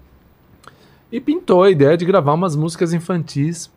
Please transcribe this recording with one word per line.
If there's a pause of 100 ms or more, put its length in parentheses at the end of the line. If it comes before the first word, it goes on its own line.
(1120)
E
pintou
a
ideia
de
gravar
umas
músicas
infantis.